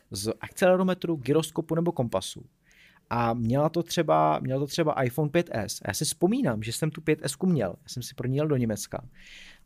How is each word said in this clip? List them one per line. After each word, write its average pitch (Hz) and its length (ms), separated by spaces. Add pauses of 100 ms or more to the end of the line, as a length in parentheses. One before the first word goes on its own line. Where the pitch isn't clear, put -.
(120)
z 104 300
akcelerometru, 180 760
gyroskopu 156 600
nebo 170 160
kompasu. 117 540 (640)
A 117 240
měla 123 360
to 170 140
třeba, 156 560
měl 131 200
to 143 80
třeba 147 360
iPhone 120 260
pět 170 220
S. 101 300
A - 80
já 104 40
si 156 120
vzpomínám, 170 580
že 113 100
jsem 156 180
tu 165 100
pět 151 240
esku 160 220
měl. 127 220 (140)
Já - 60
jsem 123 140
si - 120
pro 123 120
ní 131 100
jel 151 100
do 147 100
Německa. 110 480 (600)